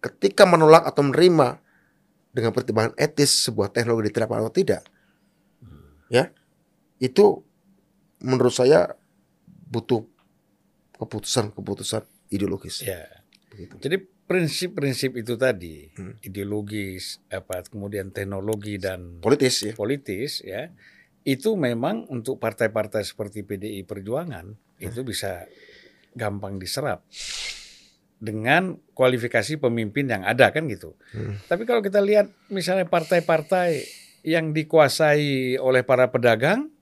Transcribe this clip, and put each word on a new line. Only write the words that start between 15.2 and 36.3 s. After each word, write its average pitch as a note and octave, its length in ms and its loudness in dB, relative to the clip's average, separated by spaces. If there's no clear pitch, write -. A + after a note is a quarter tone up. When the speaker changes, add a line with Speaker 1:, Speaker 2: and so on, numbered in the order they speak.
Speaker 2:
tadi, F2 580 -4
Speaker 1:
Hmm. G2 260 -16
Speaker 2:
ideologis, G2+ 1080 -8
apa, F#2 380 -10
kemudian G2+ 460 -8
teknologi G2+ 680 -6
dan F2+ 400 -10
Speaker 1:
Politis, B2+ 440 0
ya. A2 120 -8
Speaker 2:
politis, A#2+ 680 -6
ya, A2+ 300 -12
itu C#3 320 -2
memang D3 520 -4
untuk C3 320 -6
partai-partai A2 640 -2
seperti G2+ 400 -10
P G2 160 -10
D F#2 100 -12
I G2+ 140 -10
Perjuangan G#2 680 -8
Speaker 1:
Hmm. - 320 -20
Speaker 2:
itu A#2 220 -8
bisa F#2+ 440 -8
gampang G2+ 480 -8
diserap G2+ 440 -6
dengan A#2+ 580 -2
kualifikasi A#2+ 640 0
pemimpin A#2+ 500 -2
yang G#2+ 160 -4
ada A2+ 280 4
kan D#3 160 -4
gitu. F2 280 -10
Speaker 1:
Hmm. G#2+ 360 -8
Speaker 2:
Tapi F3+ 160 -2
kalau A#3+ 180 0
kita G3+ 180 0
lihat G3+ 320 2
misalnya F#3 400 -2
partai-partai E3+ 960 2
yang D#3+ 300 0
dikuasai D3 1040 2
oleh C3 240 4
para B2+ 240 4
pedagang B2+ 640 2